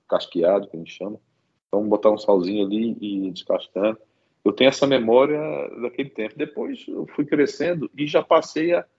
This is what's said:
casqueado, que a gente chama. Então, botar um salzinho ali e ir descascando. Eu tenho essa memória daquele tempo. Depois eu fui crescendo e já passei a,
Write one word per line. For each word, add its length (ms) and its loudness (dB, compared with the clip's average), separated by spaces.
casqueado, 580 0
que 80 -14
a 40 -10
gente 120 -14
chama. 280 -12
Então, 200 -2
botar 240 4
um 60 0
salzinho 480 0
ali 340 -2
e 280 -4
ir 40 -6
descascando. 640 -2
Eu 80 4
tenho 160 4
essa 180 4
memória 540 4
daquele 280 -6
tempo. 260 -8
Depois 520 -8
eu 200 -8
fui 180 -4
crescendo 720 0
e 100 -4
já 180 2
passei 500 2
a, 120 0